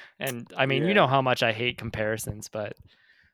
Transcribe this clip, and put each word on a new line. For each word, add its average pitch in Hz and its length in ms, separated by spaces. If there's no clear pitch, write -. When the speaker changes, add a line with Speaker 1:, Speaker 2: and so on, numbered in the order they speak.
Speaker 1:
And, 123 380
I - 100
mean, 135 180
you 190 100
Speaker 2:
Yeah. - 0
Speaker 1:
know 185 120
how 131 160
much 127 200
I 117 100
hate 120 260
comparisons, 110 680
but, 104 280